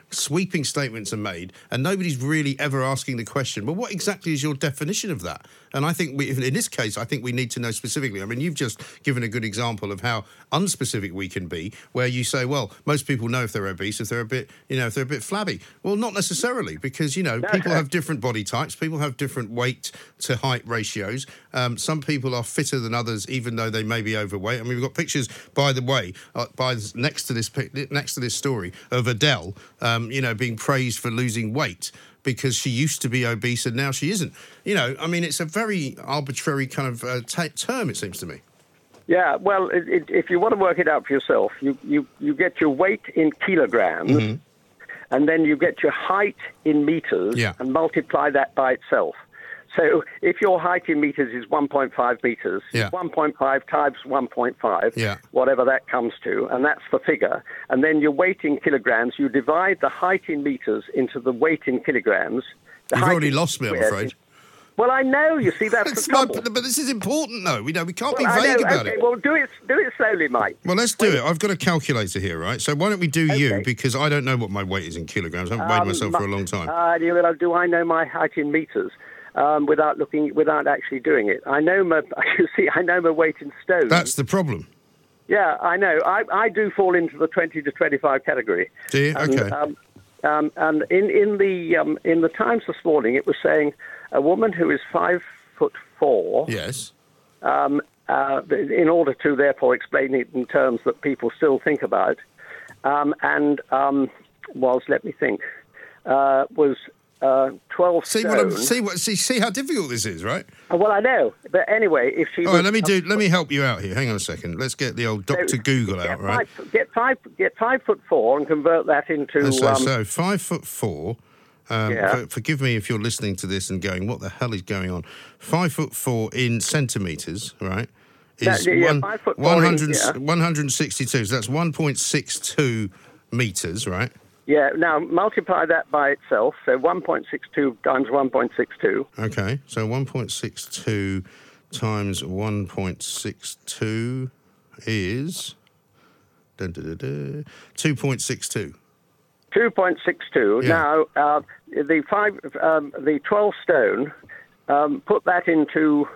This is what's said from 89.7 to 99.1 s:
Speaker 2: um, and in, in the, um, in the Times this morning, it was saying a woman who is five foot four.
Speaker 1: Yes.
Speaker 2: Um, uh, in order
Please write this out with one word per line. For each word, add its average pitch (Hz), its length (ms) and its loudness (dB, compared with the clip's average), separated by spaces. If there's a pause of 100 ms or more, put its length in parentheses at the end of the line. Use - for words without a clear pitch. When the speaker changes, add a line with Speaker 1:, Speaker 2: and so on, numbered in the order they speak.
Speaker 2:
um, 151 320 2
and 156 340 2
in, 190 200 4
in 208 280 4
the, 180 380 2
um, 156 260 0
in 165 200 4
the 165 60 4
Times 226 380 0
this 170 180 -6
morning, 135 300 4
it - 120 0
was 143 160 2
saying 151 300 4 (400)
a 135 80 4
woman 190 320 2
who 165 180 0
is 139 80 2 (140)
five 175 300 2 (360)
foot - 140 2 (260)
four. 113 500 2
Speaker 1:
Yes. 107 440 -6 (500)
Speaker 2:
Um, 143 400 2 (260)
uh, 135 320 2 (100)
in 151 380 2
order 165 260 4